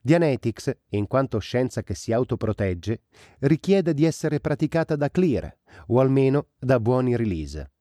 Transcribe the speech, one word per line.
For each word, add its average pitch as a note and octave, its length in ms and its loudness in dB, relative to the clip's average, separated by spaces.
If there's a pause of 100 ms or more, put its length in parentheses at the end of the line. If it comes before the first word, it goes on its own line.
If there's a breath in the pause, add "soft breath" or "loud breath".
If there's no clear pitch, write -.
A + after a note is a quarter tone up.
Dianetics, C3+ 720 0 (160)
in G#2 160 -2
quanto C3 320 -2
scienza B2 440 -4
che - 120 -8
si - 180 -6
autoprotegge, G#2 880 -2 (380 soft breath)
richiede E3 540 2
di C#3+ 100 2
essere D3+ 360 -2
praticata D#3 560 -2
da C#3+ 140 -2
clear, D#3 440 0 (340 loud breath)
o A#2 120 2
almeno C3+ 480 2 (100)
da B2+ 220 2
buoni B2 340 0
release. D#2 680 -4